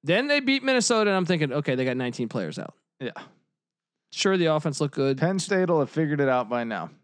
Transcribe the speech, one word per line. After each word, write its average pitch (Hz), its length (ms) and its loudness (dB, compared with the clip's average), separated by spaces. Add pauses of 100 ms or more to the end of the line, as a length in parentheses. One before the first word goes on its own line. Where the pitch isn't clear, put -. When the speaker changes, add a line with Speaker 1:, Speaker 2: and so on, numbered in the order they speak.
Speaker 1:
Then 196 240 0
they 285 120 2
beat 269 240 0
Minnesota, 240 480 2
and 190 60 2
I'm 185 80 2
thinking, 156 280 0
"Okay, 147 220 -2
they 127 100 0
got 127 120 -2
nineteen 123 320 -4
players 90 280 -6
out." - 160 -12 (260)
Speaker 2:
Yeah. 120 120 -8 (1000)
Speaker 1:
Sure, 190 240 2
the 175 80 2
offense 156 340 0
looked 143 160 -2
good. 135 220 0
Speaker 2:
Penn 170 200 0
State 185 320 0
will 165 100 4
have 139 100 0
figured 151 320 0
it 139 80 2
out 123 180 2
by 120 160 -2
now. 104 280 -6 (120)